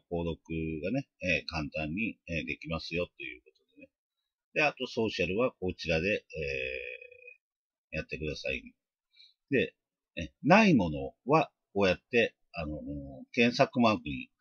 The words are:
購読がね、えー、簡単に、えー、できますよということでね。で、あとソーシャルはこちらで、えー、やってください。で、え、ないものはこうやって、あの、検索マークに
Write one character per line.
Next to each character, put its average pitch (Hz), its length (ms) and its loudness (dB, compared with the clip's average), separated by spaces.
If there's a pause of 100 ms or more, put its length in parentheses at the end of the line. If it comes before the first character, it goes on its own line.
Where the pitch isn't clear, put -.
購 85 140 -2
読 82 160 -6 (420)
が 92 120 -4
ね、 135 160 -4 (120)
え 87 180 0
ー、 - 80 -6
簡 78 280 -6
単 78 180 -4
に、 110 240 -6 (120)
え 80 140 -4
ー、 - 40 -8
で 69 80 -6
き - 140 -14
ま 80 100 -4
す - 160 -10
よ 87 220 -2
と 69 60 -14
い 64 160 -12
う - 20 -20
こ - 100 -20
と - 60 -20 (180)
で - 60 -20
ね。 - 80 -20 (640)
で、 156 100 2
あ 143 80 4
と 131 160 -8
ソ 113 200 0
ー - 20 0
シ - 120 -4
ャ 85 60 2
ル 92 100 -2
は 123 220 2
こ 92 180 -2
ち - 120 -8
ら 82 100 2
で、 87 80 0
え 104 140 0 (1700)
ー、 - 20 -4
や 76 60 -6
っ - 20 -12
て - 120 -10
く 73 80 -6
だ 71 120 -4
さ 67 160 -6
い。 62 100 -8 (880)
で、 117 260 2 (400)
え、 85 160 -6 (120)
な 202 220 8
い 175 100 8
も 87 140 4
の 69 240 -6 (120)
は - 260 2 (220)
こ 98 80 2
う 95 60 6
や 90 80 4
っ - 40 -18 (100)
て、 117 280 2 (140)
あ 80 140 -6
の、 76 160 -6 (500)
検 120 240 2
索 131 240 2
マ 110 140 6
ー 95 40 2
ク 76 120 -8
に 64 320 -10